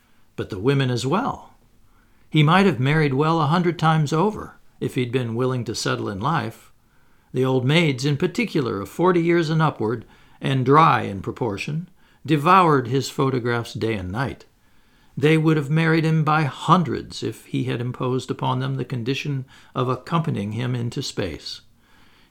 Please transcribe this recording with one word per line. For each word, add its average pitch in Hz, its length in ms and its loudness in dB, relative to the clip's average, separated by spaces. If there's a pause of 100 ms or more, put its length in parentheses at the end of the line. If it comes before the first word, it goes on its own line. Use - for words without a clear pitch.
(360)
but 104 140 -8
the 104 80 -10
women 135 320 2
as 120 160 -2
well. 190 480 -4 (800)
He 156 100 4
might 175 240 6
have 147 140 2
married 143 340 2
well 156 260 2
a 151 60 2
hundred 170 320 2
times 156 340 2
over, 190 440 -2 (240)
if 135 160 -4
he'd 127 160 -2
been 117 240 -2
willing 127 300 -2
to 110 100 -6
settle 117 340 -4
in 101 100 -6
life. 120 520 -4 (600)
The 131 140 0
old 131 180 0
maids, 143 420 2
in 143 120 0
particular, 151 640 -2
of 98 80 -10
forty 175 320 2
years 170 300 2
and 160 100 2
upward, 117 420 -2 (380)
and 135 240 0
dry 143 360 6
in 101 200 -6
proportion, 127 720 -6 (340)
devoured 156 640 4
his 127 240 -2
photographs 120 640 -2
day 110 180 -2
and 90 180 -6
night. 120 340 -6 (720)
They 156 200 4
would 156 200 4
have 139 120 -4
married 160 360 2
him 160 180 2
by 151 220 2
hundreds 131 760 0
if 113 260 -8
he 135 180 -2
had 123 160 -4
imposed 123 500 -4
upon 131 280 -2
them 135 160 -4
the 131 100 -4
condition 135 580 -4 (320)
of 127 140 -2
accompanying 127 640 -2
him 123 200 -4
into 120 300 -4
space. - 580 -8 (680)